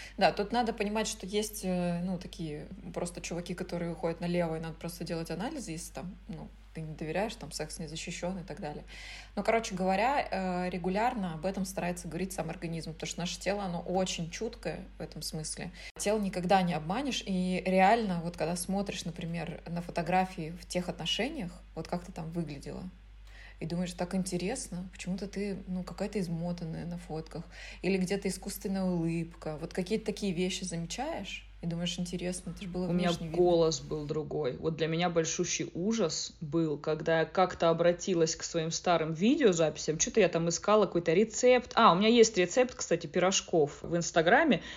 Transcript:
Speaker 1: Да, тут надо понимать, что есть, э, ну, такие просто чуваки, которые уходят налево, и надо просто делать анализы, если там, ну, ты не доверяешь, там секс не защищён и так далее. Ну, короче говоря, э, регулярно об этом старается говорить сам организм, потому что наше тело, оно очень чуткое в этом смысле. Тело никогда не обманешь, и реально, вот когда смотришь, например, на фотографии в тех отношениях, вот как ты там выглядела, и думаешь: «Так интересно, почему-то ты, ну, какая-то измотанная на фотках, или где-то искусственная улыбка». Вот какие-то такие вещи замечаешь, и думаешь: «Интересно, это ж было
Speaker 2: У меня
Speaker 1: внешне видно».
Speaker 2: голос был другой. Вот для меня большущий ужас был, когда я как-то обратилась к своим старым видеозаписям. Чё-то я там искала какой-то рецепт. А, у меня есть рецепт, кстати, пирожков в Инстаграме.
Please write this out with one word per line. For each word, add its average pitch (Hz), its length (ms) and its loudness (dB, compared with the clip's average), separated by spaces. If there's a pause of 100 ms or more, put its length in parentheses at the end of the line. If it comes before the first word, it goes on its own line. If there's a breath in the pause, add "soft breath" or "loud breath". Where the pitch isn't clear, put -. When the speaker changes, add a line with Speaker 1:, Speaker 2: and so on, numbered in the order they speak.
(180 loud breath)
Speaker 1:
Да, 180 140 8
тут 202 200 0
надо 233 220 2
понимать, 214 340 0
что - 200 -6
есть, 208 360 -2
э, 175 400 0
ну, 185 140 -2
такие 156 480 -8 (260)
просто 175 300 -6
чуваки, 175 320 -6
которые 170 380 -4
уходят 165 280 -4
налево, 175 380 0
и - 20 -6
надо 165 140 -6
просто - 300 -10
делать 165 260 -4
анализы, 208 420 -6
если 160 220 -10
там, 170 220 -10 (120)
ну, 151 200 -10 (260)
ты 160 80 -10
не 156 140 -8
доверяешь, 170 400 -2
там - 160 -12
секс - 280 -8
не 160 80 -8
защищён 175 520 -6
и 160 40 -8
так - 180 -10
далее. 147 240 -8 (500 loud breath)
Ну, 202 80 0
короче 220 320 2
говоря, 196 560 2
э, 180 380 0
регулярно 185 640 0
об 156 120 -4
этом 190 200 -2
старается 175 420 -4
говорить 175 240 -4
сам 160 180 -4
организм, 165 440 -6
потому 156 160 -8
что - 100 -8
наше 175 200 -4
тело, 202 240 0
оно 175 180 -4
очень 180 500 0
чуткое 185 480 -6 (180)
в - 40 -10
этом 156 200 -10
смысле. 156 500 -6 (280 loud breath)
Тело 208 180 2
никогда 190 440 4
не 175 120 2
обманешь, 196 540 -2
и 185 380 0
реально, 190 580 4
вот 170 140 -6
когда 165 180 0
смотришь, 196 500 -4
например, 165 640 -6
на 170 140 -4
фотографии 175 800 0
в - 40 -18
тех 180 240 -2
отношениях, 196 640 -4 (240)
вот 160 140 -6
как 175 160 -4
ты 185 80 -12
там 165 180 -8
выглядела, 147 520 -6 (760 loud breath)
и 170 60 -6
думаешь: 175 280 -2
«Так 180 220 -2
интересно, 185 800 -4
почему-то 180 340 -4
ты, 196 300 -4 (100)
ну, 180 160 -4
какая-то 208 360 -4
измотанная 165 680 -4
на 175 120 -6
фотках, 160 460 -8 (400 loud breath)
или 190 140 2
где-то 196 320 0
искусственная 190 560 -4
улыбка». 165 760 -2
Вот 165 120 -8
какие-то 214 320 -2
такие 202 280 -2
вещи 185 300 0
замечаешь, 190 840 -6 (160)
и 170 60 -6
думаешь: 170 320 -2
«Интересно, 180 560 -4
это - 80 -12
ж 196 40 -8
было 180 200 -2
Speaker 2:
У - 40 0
меня 175 180 4
Speaker 1:
внешне 170 180 -2
видно». 165 160 4
Speaker 2:
голос 165 380 6
был 151 260 -6
другой. 151 500 -2
Вот 156 200 -2
для 156 100 0
меня 170 240 2
большущий 165 640 0
ужас 190 680 0
был, 156 380 0
когда 160 400 2
я 160 60 4
как-то 180 440 4
обратилась 170 640 4
к - 60 -10
своим 165 300 -2
старым 160 420 2
видеозаписям. 170 840 4
Чё-то - 220 2
я 180 60 8
там 170 220 0
искала 202 380 4
какой-то 170 260 2
рецепт. 240 600 4
А, 220 160 10
у 170 40 8
меня 208 140 6
есть 226 300 8
рецепт, 247 340 4
кстати, - 320 -2
пирожков 175 760 2
в 160 120 -2
Инстаграме. 175 640 6 (160 loud breath)